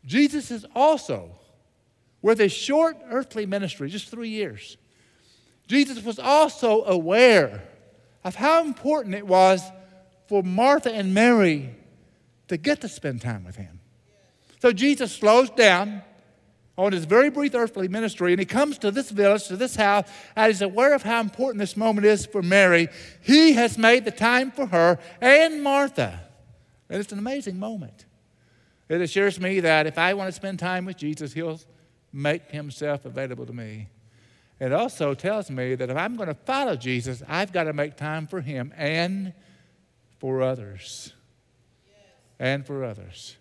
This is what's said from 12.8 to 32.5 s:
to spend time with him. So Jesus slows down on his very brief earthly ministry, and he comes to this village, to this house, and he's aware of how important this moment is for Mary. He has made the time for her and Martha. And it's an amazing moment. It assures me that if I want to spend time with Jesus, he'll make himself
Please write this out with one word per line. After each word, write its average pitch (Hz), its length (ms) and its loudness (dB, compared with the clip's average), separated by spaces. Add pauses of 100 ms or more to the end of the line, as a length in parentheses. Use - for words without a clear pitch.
to 240 60 -12
spend 131 340 -8
time 113 220 -8
with 90 140 -18
him. 85 240 -18 (800)
So 240 100 4
Jesus 254 400 0
slows 233 380 4
down 208 540 4 (720)
on 196 160 0
his 175 100 -4
very 226 260 4
brief 285 240 -4
earthly 226 360 -4
ministry, 190 420 -2
and 180 80 2
he 190 60 -2
comes 277 340 -2
to 214 100 -2
this 240 220 -4
village, 202 340 2
to 185 120 -8
this 247 180 -4
house, 208 320 2 (280)
and 220 120 4
he's 202 140 0
aware 226 340 2
of 269 80 -4
how 233 160 -2
important 226 400 -4
this 202 160 -6
moment 208 320 0
is 208 180 2
for 202 160 -6
Mary. 180 460 4 (340)
He 311 320 8
has 233 240 2
made 226 280 4
the 220 40 -2
time 247 420 0
for 277 160 -4
her 175 300 4 (220)
and 302 420 6
Martha. 269 600 -2 (680)
And 190 100 -6
it's 202 120 -10
an 202 80 -10
amazing 214 400 -8
moment. 196 460 -14 (840)
It 170 140 -2
assures 196 380 0
me 185 200 -2
that 160 260 2
if 156 140 -6
I 180 140 2
want 190 160 -6
to - 20 -8
spend 190 280 -10
time 180 260 -6
with 190 120 -14
Jesus, 147 360 -10
he'll 160 260 -8 (540)
make 147 360 -4
himself 147 560 -8